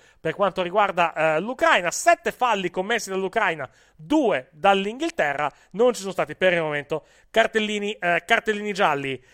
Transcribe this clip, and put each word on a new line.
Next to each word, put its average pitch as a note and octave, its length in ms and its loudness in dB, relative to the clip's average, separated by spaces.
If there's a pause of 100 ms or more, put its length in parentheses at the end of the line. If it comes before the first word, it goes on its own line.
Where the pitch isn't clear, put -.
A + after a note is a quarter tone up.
(220)
per D#3+ 120 -4
quanto F#3+ 280 -2
riguarda, F3 760 0
eh, D#3+ 60 2
l'Ucraina, A3+ 500 2
sette E4 400 2
falli G#3 380 -2
commessi G3 400 -4
dall'Ucraina, F#3+ 600 -2 (280)
due F3+ 540 0
dall'Inghilterra, G3 1000 0 (200)
non A#3 220 2
ci G3 60 -8
sono F#3+ 140 -8
stati D3+ 240 -4
per F#3 160 4
il E3+ 80 0
momento D3+ 420 -4 (260)
cartellini, G#3+ 640 0
eh, F3 300 0
cartellini G#3 460 -2
gialli. C#3+ 500 -2 (120)